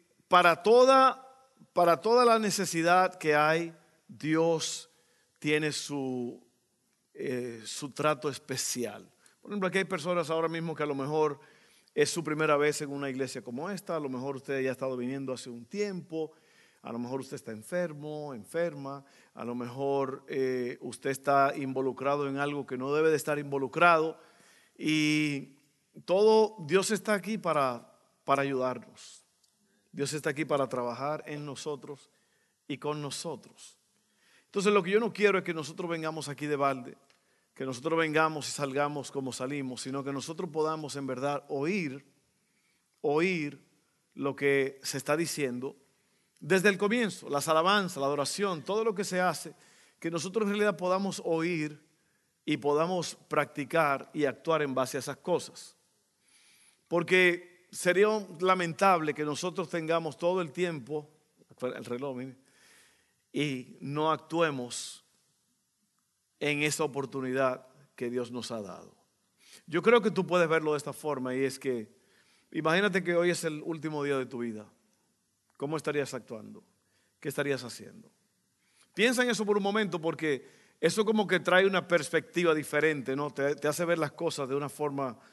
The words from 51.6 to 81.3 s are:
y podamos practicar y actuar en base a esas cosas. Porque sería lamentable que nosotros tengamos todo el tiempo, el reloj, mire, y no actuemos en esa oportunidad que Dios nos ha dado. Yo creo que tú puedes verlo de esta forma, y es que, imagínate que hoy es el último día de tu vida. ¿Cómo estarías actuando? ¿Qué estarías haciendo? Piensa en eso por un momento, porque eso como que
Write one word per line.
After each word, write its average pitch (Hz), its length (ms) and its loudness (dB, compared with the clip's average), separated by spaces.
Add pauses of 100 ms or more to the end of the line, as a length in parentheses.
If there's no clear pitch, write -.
y 151 120 0
podamos 156 580 0 (120)
practicar 143 840 0
y 151 140 0
actuar 151 380 0
en 135 100 -2
base 131 240 -2
a 127 40 -4
esas 135 160 -8
cosas. - 600 -4 (1080)
Porque 175 840 2
sería 180 360 4 (320)
lamentable 175 720 4
que 151 100 -4
nosotros 160 460 -4
tengamos 165 480 -2
todo 180 240 0
el 160 100 -6
tiempo, 151 600 -6 (500)
el 123 240 -6
reloj, 123 320 -6
mire, 131 180 -10 (960)
y 139 480 -4
no 151 320 0
actuemos 151 920 -2 (1300)
en 147 240 0
esa 151 200 0
oportunidad 131 840 -2 (280)
que 120 140 -6
Dios 120 220 -4
nos 120 180 -10
ha 113 140 -8
dado. 87 340 -16 (680)
Yo 165 160 -2
creo 226 180 8
que 208 80 2
tú 180 160 0
puedes 170 240 4
verlo 156 220 4
de 147 80 0
esta 143 120 -8
forma, 127 440 -4
y 135 80 2
es 135 160 -2
que, 123 280 -4 (640)
imagínate 180 520 2
que 170 120 0
hoy 175 140 4
es 170 140 -2
el 156 200 -6
último 156 400 -6
día 143 140 0
de 131 80 -2
tu 120 140 -10
vida. 107 280 -8 (920)
¿Cómo 151 200 -4
estarías 143 380 -2
actuando? 107 480 -14 (560)
¿Qué 151 100 -8
estarías 139 340 -4
haciendo? 107 480 -16 (840)
Piensa 233 260 4
en 247 80 2
eso 220 160 -2
por 208 120 2
un 202 40 2
momento, 196 400 0
porque 151 800 -4
eso 180 260 2
como 214 220 2
que 185 120 2